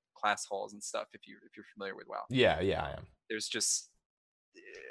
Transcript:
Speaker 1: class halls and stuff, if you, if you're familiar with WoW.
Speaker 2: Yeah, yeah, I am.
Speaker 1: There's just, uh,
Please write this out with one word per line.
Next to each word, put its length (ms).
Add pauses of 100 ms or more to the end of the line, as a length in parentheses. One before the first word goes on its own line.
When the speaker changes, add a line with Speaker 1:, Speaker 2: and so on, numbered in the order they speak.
(140)
Speaker 1:
class 320
halls 280
and 100
stuff, 300
if 120
you, 120 (120)
if 80
you're 160
familiar 220
with 120
WoW. 120 (100)
Speaker 2:
Yeah, 300
yeah, 240
I 80
am. 160 (220)
Speaker 1:
There's 180
just, 420 (640)
uh, 40 (320)